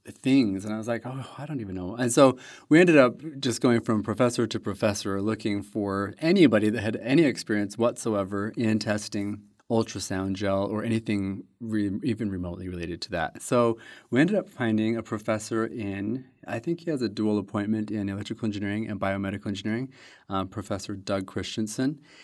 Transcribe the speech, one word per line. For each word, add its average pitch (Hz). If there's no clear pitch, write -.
things, 107
and 107
I 110
was 110
like, 117
"Oh, 127
I 139
don't 147
even 95
know." 90
And 120
so 131
we 156
ended 175
up 127
just 131
going 117
from 110
professor 117
to 107
professor 101
looking 107
for 101
anybody 131
that 110
had 107
any 139
experience 107
whatsoever 104
in 110
testing 104
ultrasound 98
gel 98
or 107
anything 107
re-, 107
even 113
remotely 90
related 85
to -
that. 82
So 117
we 120
ended 196
up -
finding 110
a 110
professor 110
in, 110
I 113
think 170
he 170
has 127
a 110
dual 107
appointment 107
in 104
electrical 104
engineering 104
and 104
biomedical 98
engineering, 110
um, 95
Professor 98
Doug 98
Christensen. 113